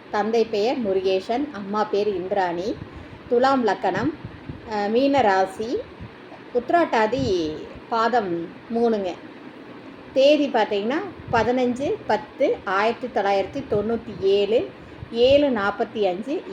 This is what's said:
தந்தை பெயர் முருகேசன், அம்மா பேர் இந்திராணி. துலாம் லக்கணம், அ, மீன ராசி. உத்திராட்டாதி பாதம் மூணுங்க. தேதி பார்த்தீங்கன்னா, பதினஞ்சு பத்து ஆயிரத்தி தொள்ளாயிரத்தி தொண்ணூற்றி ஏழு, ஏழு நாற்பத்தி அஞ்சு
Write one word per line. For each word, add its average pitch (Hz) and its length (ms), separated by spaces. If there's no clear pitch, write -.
தந்தை 220 340
பெயர் 220 340
முருகேசன், 190 720
அம்மா 202 320
பேர் 202 240
இந்திராணி. 185 600
துலாம் 254 380
லக்கணம், 196 460
அ, 202 160
மீன 269 340
ராசி. 196 480
உத்திராட்டாதி 254 720
பாதம் 226 440
மூணுங்க. 226 400
தேதி 285 340
பார்த்தீங்கன்னா, 214 500
பதினஞ்சு 247 640
பத்து - 580
ஆயிரத்தி 214 420
தொள்ளாயிரத்தி 196 640
தொண்ணூற்றி 214 500
ஏழு, 202 380
ஏழு 269 380
நாற்பத்தி 214 580
அஞ்சு 220 340